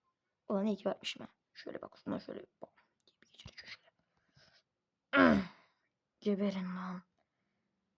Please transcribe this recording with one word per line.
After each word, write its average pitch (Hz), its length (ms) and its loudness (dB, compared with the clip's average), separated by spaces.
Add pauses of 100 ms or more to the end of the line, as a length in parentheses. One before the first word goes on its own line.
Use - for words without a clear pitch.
(480)
Ulan 202 180 0
iyi 208 100 0
ki - 80 -20
bakmışım - 420 -4
ha. - 60 -20 (220)
Şöyle - 280 -12
bak, - 220 -16
şuna - 160 -4
şöyle - 200 -12
bir - 60 -18 (160)
bak. - 220 -20 (220)
Diye - 160 -20
bir - 60 -20 (100)
geçir - 280 -20 (1500)
şöyle. 247 280 8
<clears throat> 190 40 -2 (760)
Geberin 190 560 0
lan. 185 260 -8 (960)